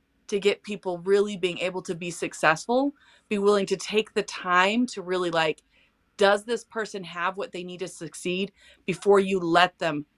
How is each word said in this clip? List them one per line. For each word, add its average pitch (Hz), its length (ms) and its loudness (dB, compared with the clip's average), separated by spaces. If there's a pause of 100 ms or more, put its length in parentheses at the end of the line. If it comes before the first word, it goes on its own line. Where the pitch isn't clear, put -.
(280)
to 208 100 -2
get 196 240 0
people 185 360 -6
really 202 380 2
being 175 220 -2
able 180 240 -4
to 185 120 -6
be 175 160 -8
successful, 208 840 0 (340)
be 214 80 0
willing 202 300 4
to 190 100 -2
take 214 380 -2
the 208 80 0
time 196 640 2
to 202 160 -8
really, 180 280 -2
like, 160 300 0 (560)
does 202 280 4
this 226 200 -4
person 202 400 -8
have 175 320 -4
what 190 160 -8
they 180 120 -8
need 180 160 -10
to 185 80 -6
succeed 180 640 -6 (340)
before 196 340 4
you 196 180 0
let 175 400 2
them 151 280 -4 (120)